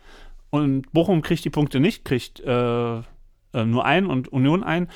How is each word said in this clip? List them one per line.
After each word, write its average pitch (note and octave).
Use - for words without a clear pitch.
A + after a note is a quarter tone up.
und C#3
Bochum E3
kriegt -
die D#3+
Punkte C#3+
nicht, E3
kriegt, -
äh, A#2+
äh, A2+
nur A2+
einen F3
und B2+
Union C#3+
einen. E3+